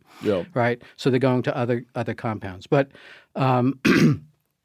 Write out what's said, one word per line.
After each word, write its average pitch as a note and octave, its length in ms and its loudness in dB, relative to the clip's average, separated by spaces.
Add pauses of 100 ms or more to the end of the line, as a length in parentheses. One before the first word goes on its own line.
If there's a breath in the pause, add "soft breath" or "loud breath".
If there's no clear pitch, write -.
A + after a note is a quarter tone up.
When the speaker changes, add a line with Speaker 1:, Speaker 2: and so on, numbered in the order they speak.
(220 loud breath)
Speaker 1:
Yeah. G2 220 0 (100)
Speaker 2:
Right? A#2+ 260 0 (180 soft breath)
So - 120 0
they're C3 100 2
going B2+ 220 2
to D3 160 -4
other, A#2+ 260 -2 (120)
other A2+ 180 -6
compounds. G2 540 -10
But, C#3 220 2 (460 loud breath)
um, B2+ 480 0
<clears throat> - 400 4 (420)